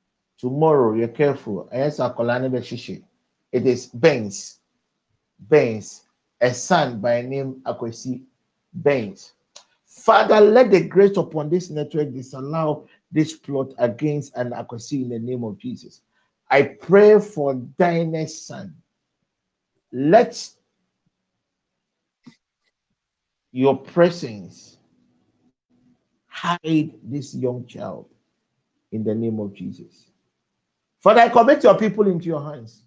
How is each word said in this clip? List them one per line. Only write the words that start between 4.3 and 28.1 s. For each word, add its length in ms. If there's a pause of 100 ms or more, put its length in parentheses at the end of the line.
Benz. 680 (360)
A 140
son 480
by 180
name 460
Akwesi. 560 (500)
Benz. 640 (500)
Father, 560
let 300
the 180
grace 300
upon 320
this 180
network 460
disallow 720 (260)
this 240
plot 420
against 580
Anna 280
Kwesi 380
in 80
the 80
name 260
of 140
Jesus. 420 (500)
I 120
pray 580
for 340
Dinah's 920
son. 300 (1160)
Let 560 (3000)
your 240
presence 1000 (1500)
hide 760
this 320
young 320
child 420 (840)